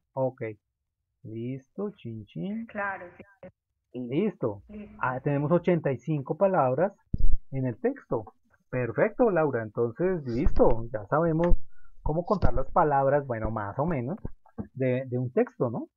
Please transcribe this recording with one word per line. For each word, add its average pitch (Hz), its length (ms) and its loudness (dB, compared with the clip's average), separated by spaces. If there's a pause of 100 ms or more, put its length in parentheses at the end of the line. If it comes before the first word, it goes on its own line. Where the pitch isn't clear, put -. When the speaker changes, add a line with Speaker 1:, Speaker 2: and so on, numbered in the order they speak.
(120)
Speaker 1:
Ok. 131 280 -4 (840)
Listo, 131 680 -10
chin, 110 340 -14
chin. 208 400 -10
Speaker 2:
Claro, 196 400 -10 (100)
sí. - 80 -20 (680)
Speaker 1:
Listo. 127 760 -6
Speaker 2:
Listo. - 320 -20
Speaker 1:
Ah, 127 200 -4
tenemos 143 320 -2
ochenta 170 400 0
y 123 80 -4
cinco 156 380 -6
palabras 180 560 0 (580)
en 131 160 -4
el 117 120 -6
texto. 226 540 -6 (360)
Perfecto, 147 600 0
Laura. 143 320 0
Entonces, 127 640 -4
listo. 120 680 4
Ya 107 140 -8
sabemos 165 500 4 (460)
cómo 160 220 -4
contar - 280 4
las 131 180 0
palabras, 139 540 2
bueno, 110 260 -6
más 104 280 -8
o 143 60 0
menos, 151 320 -4 (560)
de, 127 340 -2
de 123 100 -6
un 127 140 -4
texto, 214 380 -2
¿no? 180 280 -8